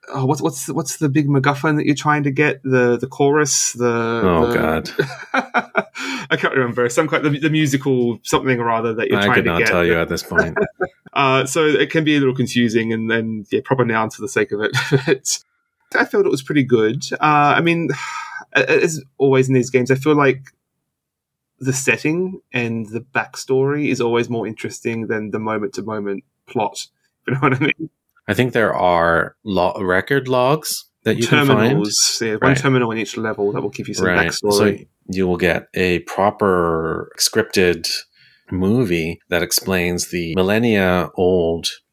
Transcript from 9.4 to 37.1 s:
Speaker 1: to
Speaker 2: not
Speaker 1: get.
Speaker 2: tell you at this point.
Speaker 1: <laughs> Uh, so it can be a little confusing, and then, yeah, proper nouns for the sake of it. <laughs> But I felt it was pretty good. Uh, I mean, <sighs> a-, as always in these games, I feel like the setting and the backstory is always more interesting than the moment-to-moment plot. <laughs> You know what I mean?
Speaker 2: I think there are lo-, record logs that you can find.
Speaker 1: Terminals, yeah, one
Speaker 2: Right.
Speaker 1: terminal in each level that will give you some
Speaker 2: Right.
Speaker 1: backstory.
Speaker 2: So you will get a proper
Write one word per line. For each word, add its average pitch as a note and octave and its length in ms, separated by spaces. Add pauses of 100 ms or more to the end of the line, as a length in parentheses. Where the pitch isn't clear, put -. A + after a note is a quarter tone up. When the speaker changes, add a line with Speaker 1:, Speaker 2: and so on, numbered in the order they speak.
Speaker 1:
to F2+ 40
Speaker 2:
not E2+ 100
Speaker 1:
get. A2+ 80
Speaker 2:
tell F2+ 160
you E2+ 140
at E2 100
this E2+ 140
point. E2+ 400
Speaker 1:
<laughs> - 40 (480)
Uh, C3+ 300
so D#3 220
it D3 240
can D#3+ 140
be D3+ 100
a D3 60
little C3 160
confusing, A#2 560
and A2 180
then, A2 400
yeah, B2+ 140
proper C3 200
nouns A2+ 300
for - 80
the G#2 60
sake G#2 240
of G#2 80
it. G#2+ 160 (140)
<laughs> - 520 (480)
But - 100
I - 40
felt G3+ 220
it - 40
was C3+ 120
pretty D3 200
good. A2+ 400 (120)
Uh, D3 420
I A2 40
mean, E3 280 (340)
<sighs> - 320
a-, - 160
as D#3 320 (140)
always C3 320
in C3+ 60
these B2+ 160
games, B2 200
I C3 60
feel D3+ 180
like C3+ 380 (1040)
the C3 140
setting D#3+ 680 (120)
and A#2 380
the A#2 100
backstory C3+ 880
is A#2 120
always A#2 280
more A#2 180
interesting A2+ 600
than G#2+ 240
the G#2+ 80
moment-to-moment G#2 840 (240)
plot. - 400 (200)
<laughs> - 200
You - 80
know C3+ 60
what C#3 140
I B2+ 40
mean? - 320 (380)
Speaker 2:
I G#2 60
think A#2+ 180
there G#2+ 220
are E2+ 680
lo-, F2+ 380
record G2 480
logs B2+ 560 (180)
that A2 140
you A2+ 100
can D3 200
find. A#2+ 240
Speaker 1:
Terminals, G#2 520
yeah, A2+ 100
one G#2+ 100
Speaker 2:
Right. C3+ 140
Speaker 1:
terminal C3 360
in A2 60
each G#2+ 180
level G#2+ 360
that F#2+ 100
will G2 80
give - 180
you G#2 60
some F#2 120
Speaker 2:
Right. F2+ 220
Speaker 1:
backstory. G#2 240 (260)
Speaker 2:
So - 60 (260)
you F#2 160
will F2+ 120
get F2 360
a F2+ 260
proper E2+ 1160